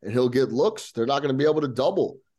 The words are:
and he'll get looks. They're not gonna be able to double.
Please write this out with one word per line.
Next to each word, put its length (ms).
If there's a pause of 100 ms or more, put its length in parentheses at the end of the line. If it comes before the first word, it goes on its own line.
and 100
he'll 160
get 220
looks. 420
They're 140
not 160
gonna 120
be 100
able 160
to 80
double. 500 (200)